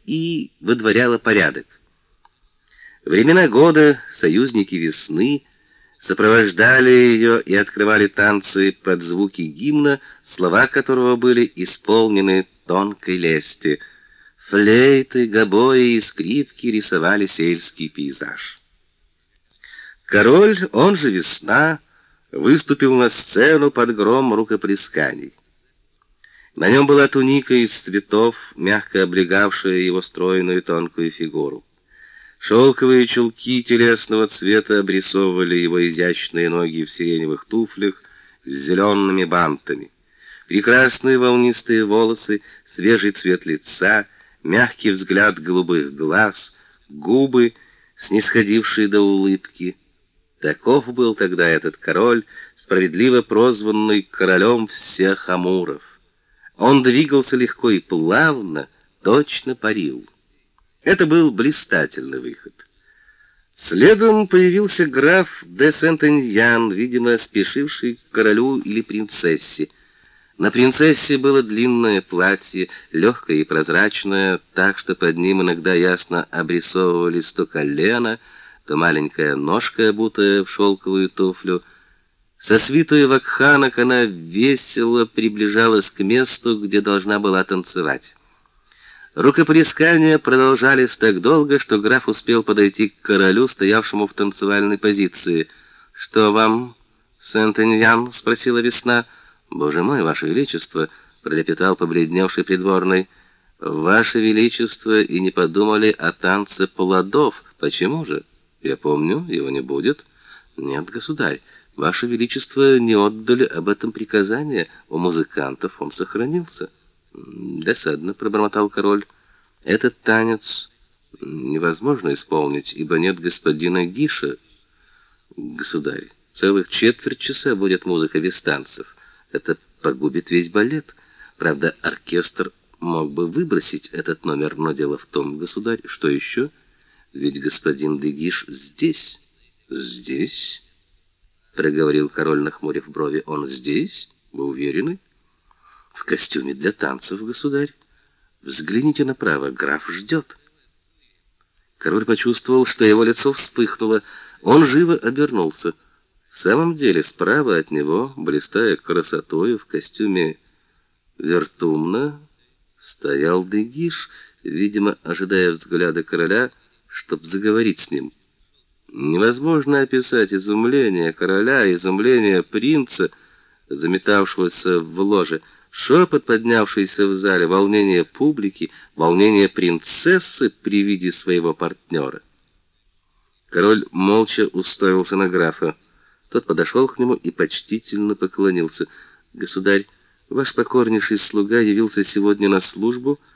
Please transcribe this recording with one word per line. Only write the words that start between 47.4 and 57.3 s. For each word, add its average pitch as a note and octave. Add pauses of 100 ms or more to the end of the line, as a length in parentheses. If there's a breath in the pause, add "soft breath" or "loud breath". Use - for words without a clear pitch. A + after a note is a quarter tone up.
снисходившие G#2+
до G#2
улыбки. G2 (640)
Таков A#2+
был A#2+
тогда F2+
этот D#2+
король, A2 (320 loud breath)
справедливо F#2+
прозванный G#2+
королем G2
всех -
амуров. F2+ (760 soft breath)
Он C3
двигался C3+